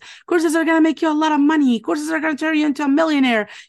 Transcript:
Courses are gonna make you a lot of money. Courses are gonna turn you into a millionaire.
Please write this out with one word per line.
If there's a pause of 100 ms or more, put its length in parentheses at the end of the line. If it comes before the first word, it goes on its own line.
(260)
Courses
are
gonna
make
you
a
lot
of
money.
Courses
are
gonna
turn
you
into
a
millionaire. (200)